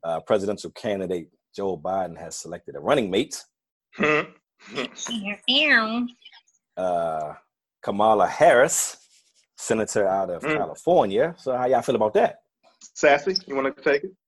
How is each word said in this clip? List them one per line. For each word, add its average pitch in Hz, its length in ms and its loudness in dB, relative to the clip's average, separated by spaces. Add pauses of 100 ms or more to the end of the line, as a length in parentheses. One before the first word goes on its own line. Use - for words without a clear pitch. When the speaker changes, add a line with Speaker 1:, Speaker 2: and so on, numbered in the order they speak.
Speaker 1:
uh, 82 160 -4
presidential 101 520 -2
candidate 92 580 -6 (260)
Joe 98 220 -4
Biden 90 400 -6
has 80 200 -14
selected 85 380 -14
a 71 40 -12
running 107 300 0
mate. 107 320 -2 (540)
Speaker 2:
Hmm. 151 260 0 (520)
Speaker 3:
Ew, 214 640 -10 (120)
ew. 247 600 2 (720)
Speaker 1:
Uh, 82 560 -2 (480)
Kamala 107 460 4
Harris, 151 680 4 (600)
senator 110 500 0
out 95 220 0
of 85 140 -6
Speaker 2:
Mm. 151 140 -2
Speaker 1:
California. 120 800 0
So 127 180 -4
how 127 100 -2
y'all 123 160 2
feel 123 140 -2
about 110 180 2
that? - 240 0 (560)
Speaker 2:
Sassy, 147 420 2 (120)
you 139 80 -6
wanna 135 160 -2
take 143 340 0
it? 190 60 -12 (160)